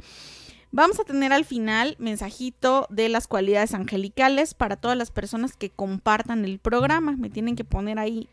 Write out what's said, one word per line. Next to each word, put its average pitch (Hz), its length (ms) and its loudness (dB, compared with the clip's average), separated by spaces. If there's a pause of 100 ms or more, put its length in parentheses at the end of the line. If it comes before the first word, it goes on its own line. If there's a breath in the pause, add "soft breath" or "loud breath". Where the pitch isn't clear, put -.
(720 loud breath)
Vamos 320 300 4
a 427 40 -2
tener 277 300 2
al 294 100 4
final 226 540 0
mensajito 240 880 -2
de 226 220 0
las 226 160 0
cualidades 202 480 2
angelicales 220 800 0
para 202 220 -2
todas 247 200 0
las 240 140 -4
personas 226 440 -4
que 202 140 -8
compartan 214 760 0
el 190 120 -6
programa. 285 600 2
Me 226 100 -4
tienen 226 260 -4
que 233 100 -6
poner 208 340 -2
ahí 220 340 -4